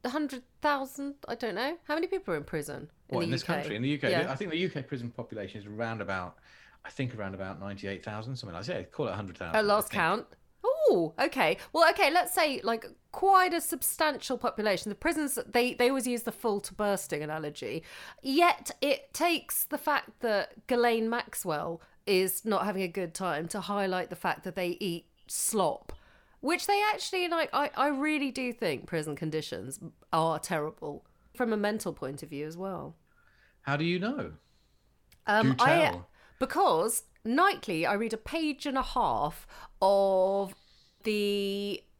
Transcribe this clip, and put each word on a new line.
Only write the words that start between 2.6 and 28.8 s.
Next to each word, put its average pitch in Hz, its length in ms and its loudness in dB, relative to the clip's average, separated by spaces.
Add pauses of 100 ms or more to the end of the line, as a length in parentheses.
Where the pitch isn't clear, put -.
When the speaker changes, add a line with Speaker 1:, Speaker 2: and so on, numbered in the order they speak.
Speaker 1:
in - 80 -6
Speaker 2:
What, - 40 2
Speaker 1:
the 170 60 0
Speaker 2:
in 113 40 -2
this 135 120 0
Speaker 1:
U - 40 -8
K? 165 80 0
Speaker 2:
country? 143 220 -4
In 117 60 -2
the 131 80 0
U 147 80 0
K? - 120 2
Speaker 1:
Yeah. 160 200 2
Speaker 2:
I 135 40 -2
think 180 160 -4
the 160 80 -2
U 185 120 0
K 139 120 -6
prison 120 280 -8
population 107 500 -10
is 98 60 -16
around 113 340 -4
about, 92 360 -4 (480)
I - 60 -14
think 123 260 -4
around 98 180 -6
about 95 260 -8
ninety-eight 98 440 -8
thousand, 110 320 -8
something 101 200 -12
like 95 100 -8
that. 170 100 -4
Yeah, 95 80 -6
call 131 240 -6
it 95 40 -4
a 90 40 -4
hundred 98 200 -8
thousand, 85 200 -4
Speaker 1:
At 208 100 2
last 208 200 2
Speaker 2:
I - 20 -12
think. - 40 -10
Speaker 1:
count. 190 340 0 (360)
Oh, 440 560 4
okay. 214 380 2 (160)
Well, 320 180 6
okay, 339 200 4
let's 359 240 2
say, 311 280 2
like, 226 220 -2 (280)
quite 370 420 6
a 330 80 0
substantial - 760 -2
population. 208 540 0
The 202 40 -6
prisons, 302 440 0 (120)
they, 247 240 4
they 247 140 4
always 269 180 2
use 240 180 -2
the 226 80 -4
full 208 300 -2
to - 120 -12
bursting 196 480 0
analogy. 151 600 -6 (400)
Yet 302 480 4 (120)
it - 320 0
takes 330 500 0
the 294 140 -4
fact - 420 -2
that - 460 -2
Ghislaine 233 420 4
Maxwell 165 720 -4 (260)
is 185 380 2
not 202 220 2
having 190 160 -2
a 180 60 -2
good 175 260 -4
time 170 340 -2
to 202 120 -4
highlight 190 500 0
the 175 60 -8
fact - 280 -2
that 180 100 -8
they 180 260 -2
eat 170 260 -4 (220)
slop, - 680 -2 (460)
which 349 260 -2
they 403 160 4 (100)
actually, 370 360 -2
like, 330 260 0
I, 285 200 2
I 269 140 2
really 285 420 0
do 247 220 -4
think 165 340 -2